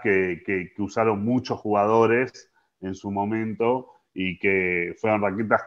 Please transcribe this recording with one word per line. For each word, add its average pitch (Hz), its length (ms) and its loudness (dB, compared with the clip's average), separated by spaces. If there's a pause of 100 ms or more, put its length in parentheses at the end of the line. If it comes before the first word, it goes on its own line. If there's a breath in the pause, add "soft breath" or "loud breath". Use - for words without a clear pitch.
que, 92 420 2
que, 92 300 -4
que 104 60 -8
usaron 104 420 0
muchos 120 360 -2
jugadores 110 920 2 (300)
en 95 120 -6
su 98 160 -10
momento 110 800 -2 (260 soft breath)
y 92 240 -4
que 90 600 0
fueron 107 220 0
raquetas 104 460 0